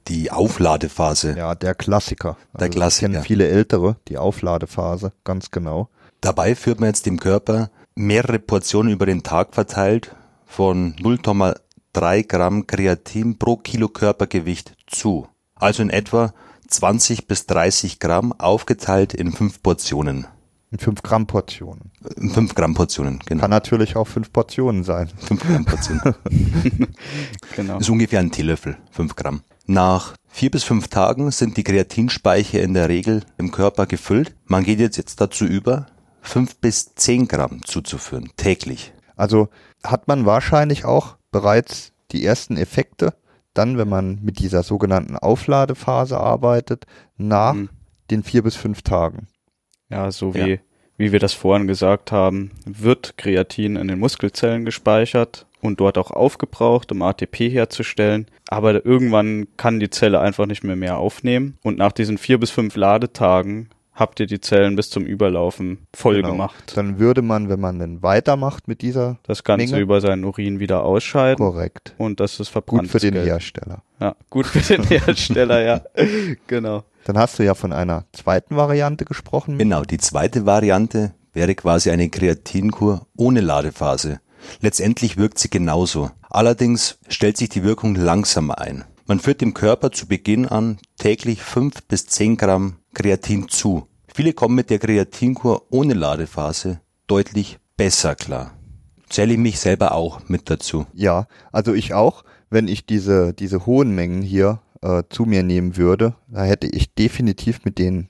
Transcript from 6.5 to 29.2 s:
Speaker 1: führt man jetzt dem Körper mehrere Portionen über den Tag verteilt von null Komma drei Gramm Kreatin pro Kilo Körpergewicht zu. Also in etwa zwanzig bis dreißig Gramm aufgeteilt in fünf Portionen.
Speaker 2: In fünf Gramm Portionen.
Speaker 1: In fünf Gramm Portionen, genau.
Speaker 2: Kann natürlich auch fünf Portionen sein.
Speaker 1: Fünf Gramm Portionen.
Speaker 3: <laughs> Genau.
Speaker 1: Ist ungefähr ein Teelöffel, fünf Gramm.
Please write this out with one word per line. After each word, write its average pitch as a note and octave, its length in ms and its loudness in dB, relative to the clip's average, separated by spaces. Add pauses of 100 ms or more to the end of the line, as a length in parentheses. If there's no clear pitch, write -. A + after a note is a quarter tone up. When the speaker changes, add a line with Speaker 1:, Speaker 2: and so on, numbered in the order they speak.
Speaker 1:
führt A#2 240 -2
man A2 80 2
jetzt - 180 -2
dem F2+ 140 -2
Körper G#2+ 520 0 (240)
mehrere G#2 440 2
Portionen G#2 540 0
über G2 120 0
den F#2 180 0
Tag E2+ 300 -2
verteilt G#2 600 0 (300)
von F2+ 560 0
null A#2 160 2
Komma G2+ 380 0 (360)
drei E2+ 300 2
Gramm F#2+ 440 0
Kreatin G2 720 -2
pro A#2 200 0
Kilo A2+ 320 -2
Körpergewicht F#2 840 -2 (140)
zu. F2+ 400 -4 (280)
Also G#2 280 2
in G2+ 60 0
etwa G#2+ 440 0 (340)
zwanzig A2 600 0
bis - 200 -4
dreißig F2 520 0
Gramm F2+ 380 0
aufgeteilt F#2+ 760 0
in F2 200 -4
fünf - 280 -2
Portionen. C#2+ 640 -2 (460)
Speaker 2:
In G#2+ 60 -10
fünf G#2 240 -2
Gramm A2 240 0
Portionen. - 680 -8 (240)
Speaker 1:
In - 140 -4
fünf A2 240 2
Gramm D#2+ 220 2
Portionen, C#2 500 -2
genau. D#2+ 160 -2
Speaker 2:
Kann G2+ 80 2
natürlich G#2+ 460 2
auch A2 120 0
fünf - 240 -6
Portionen A#2 520 0
sein. F2 340 -4
Speaker 1:
Fünf - 240 -2
Gramm E3 240 0
Portionen. - 480 0 (160)
Speaker 3:
<laughs> - 240 2 (1040)
Genau. F#2+ 240 -6
Speaker 1:
Ist G#2 100 -2
ungefähr A2+ 300 2
ein F2 120 0
Teelöffel, D#2 460 -4 (140)
fünf E2 240 -6
Gramm. - 260 -8 (240)